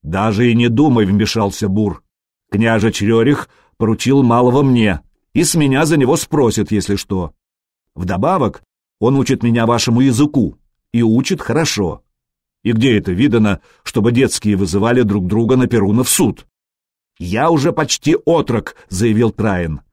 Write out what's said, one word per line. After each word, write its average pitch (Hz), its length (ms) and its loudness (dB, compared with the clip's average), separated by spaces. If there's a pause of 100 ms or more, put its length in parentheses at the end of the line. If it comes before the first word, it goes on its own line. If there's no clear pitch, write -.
"Даже 104 480 0
и 113 40 2
не 120 140 2
думай", 120 380 2
вмешался 104 600 0
Бур. 98 340 -2 (480)
"Княжич 110 520 0
Рерих 117 460 0 (280)
поручил 123 460 0
малого 123 400 2
мне, 113 380 2 (340)
и 170 100 0
с - 100 -4
меня 143 320 2
за 160 100 0
него 131 200 2
спросят, 113 560 0
если 101 240 -2
что. 92 360 -6 (640)
Вдобавок, 101 680 -2 (380)
он 127 160 2
учит 135 260 0
меня 117 240 2
вашему 117 340 0
языку, 135 560 0 (360)
и 117 100 0
учит 117 380 0
хорошо. 131 600 -4 (600)
И 110 100 -2
где 113 260 2
это 95 140 -4
видано, 107 480 0 (220)
чтобы 117 300 -2
детские 110 440 0
вызывали 101 460 0
друг 101 240 0
друга 113 300 0
на 127 120 2
Перуна 110 340 0
в 123 60 -2
суд?" - 380 -2 (720)
"Я 107 320 -2
уже 151 220 0
почти - 440 -2
отрок", 143 600 -2 (120)
заявил 110 420 0
Траин. 90 500 -4 (120)